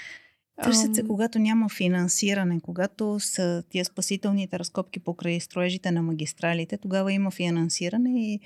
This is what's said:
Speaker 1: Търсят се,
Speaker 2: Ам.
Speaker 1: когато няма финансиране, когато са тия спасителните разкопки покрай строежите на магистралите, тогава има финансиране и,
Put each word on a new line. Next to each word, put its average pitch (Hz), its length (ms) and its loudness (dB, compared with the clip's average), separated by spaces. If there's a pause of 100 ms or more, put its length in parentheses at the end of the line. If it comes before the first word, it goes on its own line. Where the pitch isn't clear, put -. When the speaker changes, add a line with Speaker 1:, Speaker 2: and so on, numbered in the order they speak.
(600)
Speaker 1:
Търсят 220 320 4
се, 220 60 2
Speaker 2:
Ам. 220 60 -4
Speaker 1:
когато 226 320 0
няма 220 300 4
финансиране, 180 920 2
когато 202 580 -2
са 175 500 0
тия 180 140 0
спасителните 196 720 -2
разкопки 185 420 -6
покрай 170 400 -2
строежите 180 500 -2
на 170 120 2
магистралите, 165 760 -2
тогава 190 340 0
има 196 180 2
финансиране 185 1040 0
и, 208 140 -4